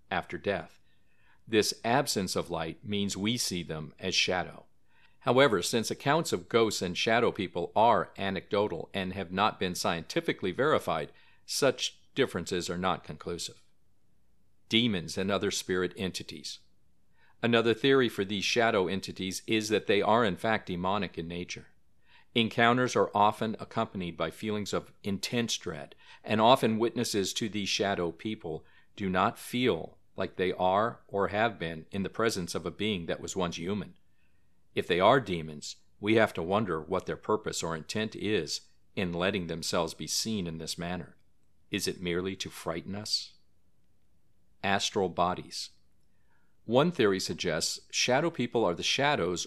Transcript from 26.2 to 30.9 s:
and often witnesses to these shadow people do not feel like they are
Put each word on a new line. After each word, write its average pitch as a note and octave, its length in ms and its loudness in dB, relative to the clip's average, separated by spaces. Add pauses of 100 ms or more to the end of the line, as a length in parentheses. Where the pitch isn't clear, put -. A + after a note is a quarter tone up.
and A2 180 0
often A2+ 380 6
witnesses A2+ 560 0
to A#2 140 -4
these G2 200 -4
shadow F2+ 440 0
people F2 520 -8 (300)
do G2 160 -2
not F#2 280 2
feel G#2+ 600 -2 (180)
like F#2+ 200 -4
they F#2 160 0
are F#2+ 560 2